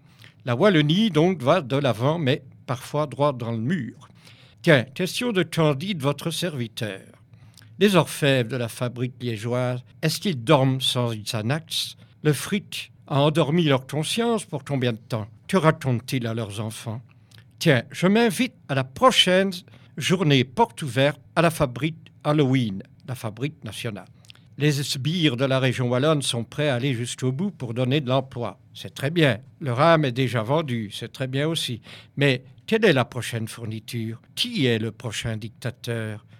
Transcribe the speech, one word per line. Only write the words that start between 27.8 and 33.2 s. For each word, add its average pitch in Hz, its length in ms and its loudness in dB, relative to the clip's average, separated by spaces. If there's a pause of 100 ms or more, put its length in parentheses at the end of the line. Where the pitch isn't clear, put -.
de 123 80 -4
l'emploi. 127 520 -4 (140)
C'est - 200 -16
très 139 160 -4
bien. 147 280 4 (220)
Leur 123 200 -2
âme 160 240 6
est 127 80 0
déjà 120 300 0
vendue, 120 500 -2
c'est - 180 -12
très 131 160 -8
bien 135 220 -2
aussi. 139 320 -6 (360)
Mais 135 280 2 (220)
quelle 220 180 0
est 185 80 6
la 127 140 2
prochaine 113 420 -6